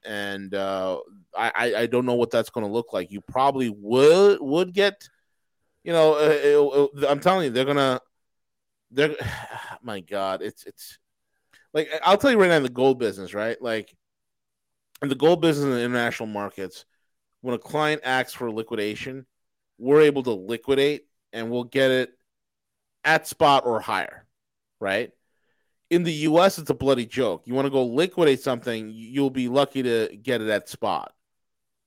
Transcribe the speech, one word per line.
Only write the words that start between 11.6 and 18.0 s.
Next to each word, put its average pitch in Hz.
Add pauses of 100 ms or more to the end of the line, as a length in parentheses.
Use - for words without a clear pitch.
like, 151
I-, 156
I'll 190
tell 269
you 220
right 185
now 165
in 139
the 127
gold 127
business, 95
right? 110
Like, 113 (1040)
in 143
the 135
gold 160
business 143
in 139
the 120
international 120
markets, 101 (560)
when 123
a 110
client 151